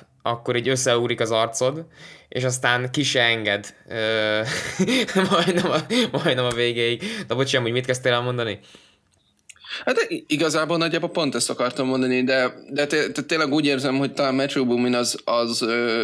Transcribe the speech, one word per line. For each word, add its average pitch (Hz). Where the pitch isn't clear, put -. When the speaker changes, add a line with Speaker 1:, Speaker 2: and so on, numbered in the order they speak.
Speaker 1:
akkor 117
így 120
összeugrik 120
az 113
arcod, 127
és 127
aztán 127
ki 147
se 131
enged. 107
Ö, 110
<laughs> 190
majdnem 175
a, 143
majdnem 127
a 120
végéig. 120
Na 120
bocsi, 131
amúgy 117
mit 127
kezdtél 127
el 120
mondani? 120
Speaker 2:
Hát 262
i-, -
igazából 156
nagyjából 165
pont 143
ezt 117
akartam 127
mondani, 127
de, 127
de 143
té-, 151
té-, 147
tényleg 156
úgy 147
érzem, 135
hogy 139
talán 135
Metro 135
Boomin 120
az, 120
az, 117
ö, 117